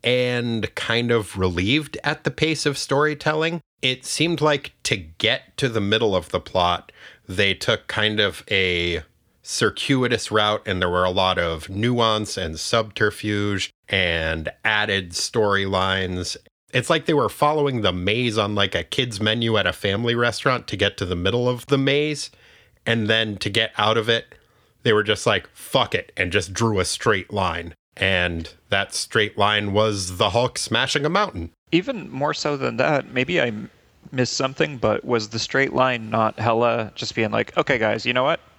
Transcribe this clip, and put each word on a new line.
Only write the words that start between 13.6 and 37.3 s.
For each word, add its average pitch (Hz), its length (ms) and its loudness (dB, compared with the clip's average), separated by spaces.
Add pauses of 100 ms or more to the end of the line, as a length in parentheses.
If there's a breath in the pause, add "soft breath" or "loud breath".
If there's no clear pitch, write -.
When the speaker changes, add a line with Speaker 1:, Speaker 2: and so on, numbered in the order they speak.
Speaker 1:
and 80 640 0 (140)
added 104 480 0
storylines. 95 1300 0 (360)
It's 131 160 0
like 160 160 2
they 170 80 2
were 123 160 2
following 147 520 0
the 98 120 2
maze 107 440 0
on, 104 180 0
like, 101 200 0
a 85 80 0
kid's 117 380 -4
menu 110 360 2
at 95 100 2
a 87 60 0
family 113 420 0
restaurant 120 520 0
to 104 100 -6
get 98 200 0
to 101 80 -4
the 90 100 -2
middle 101 320 0
of 123 200 -4
the 139 100 4
maze. 143 540 0 (540 soft breath)
And 117 220 0
then 110 300 2
to - 120 -6
get 110 280 0
out 110 200 4
of 113 120 -2
it, - 260 -2 (480 soft breath)
they 120 100 4
were 107 100 4
just 104 220 0
like, 101 280 0
"Fuck - 420 -2
it," - 200 -4
and 87 160 -2
just 92 220 -2
drew 110 260 0
a 90 60 2
straight - 480 -2
line. 85 400 -2 (240)
And 87 560 0 (160)
that 98 240 0
straight - 440 -2
line 104 360 2
was 101 440 0
the 101 140 2
Hulk 117 280 0
smashing 131 460 0
a 151 40 2
mountain. 85 420 -2 (200)
Speaker 2:
Even 185 400 -2
more 143 220 -2
so 147 240 -2
than 127 200 -2
that, 139 340 0
maybe 131 300 0
I 127 60 2
m-, 113 220 -8 (420)
missed 127 260 -2
something, 139 400 -2
but 110 260 0
was 113 260 -2
the 113 100 -6
straight 135 340 0
line 123 380 0
not 110 260 2
Hela 117 560 2
just - 220 -8
being 110 160 0